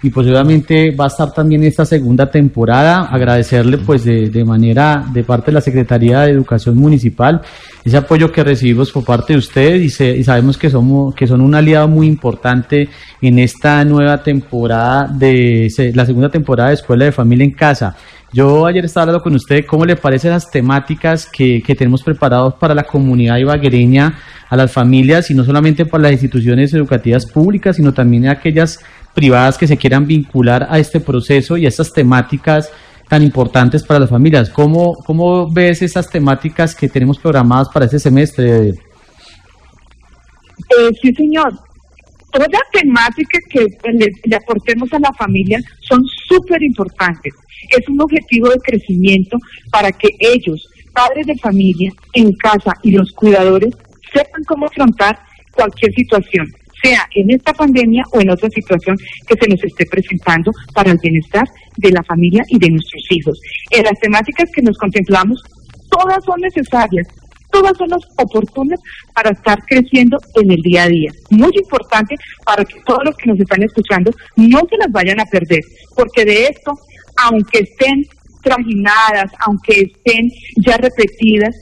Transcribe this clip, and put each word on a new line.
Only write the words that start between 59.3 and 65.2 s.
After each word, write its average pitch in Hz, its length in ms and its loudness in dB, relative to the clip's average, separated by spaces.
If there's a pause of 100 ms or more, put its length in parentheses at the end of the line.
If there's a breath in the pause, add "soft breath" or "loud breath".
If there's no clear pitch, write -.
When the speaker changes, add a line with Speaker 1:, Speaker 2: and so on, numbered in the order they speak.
Speaker 2:
se 220 120 0
nos 196 160 0
esté 170 220 -4
presentando 180 680 -4 (220 loud breath)
para 190 180 0
el 170 100 2
bienestar 165 440 -2 (320 soft breath)
de 190 140 2
la 180 120 0
familia 175 440 0
y 247 100 -8
de 175 120 0
nuestros 160 420 -4
hijos. 156 280 -4 (320 loud breath)
En 233 120 0
las 208 160 -2
temáticas 220 520 -2
que 285 100 -4
nos 220 160 0
contemplamos, 196 640 -2 (480)